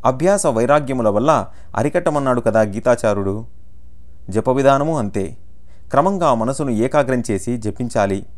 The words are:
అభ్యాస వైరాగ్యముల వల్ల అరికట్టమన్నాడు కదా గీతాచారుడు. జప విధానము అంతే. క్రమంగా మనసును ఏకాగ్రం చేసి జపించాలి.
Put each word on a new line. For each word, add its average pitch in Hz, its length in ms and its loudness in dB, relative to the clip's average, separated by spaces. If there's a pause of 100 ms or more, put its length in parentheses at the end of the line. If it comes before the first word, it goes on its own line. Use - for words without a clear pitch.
అభ్యాస 156 420 2
వైరాగ్యముల 127 600 2
వల్ల 113 380 2 (300)
అరికట్టమన్నాడు 143 640 0
కదా 113 200 2
గీతాచారుడు. 107 840 0 (880)
జప 110 200 0
విధానము 139 480 4
అంతే. 98 380 -4 (540)
క్రమంగా 165 440 2
మనసును 131 360 -2
ఏకాగ్రం 123 600 2
చేసి 113 260 -2
జపించాలి. 104 720 -2 (120)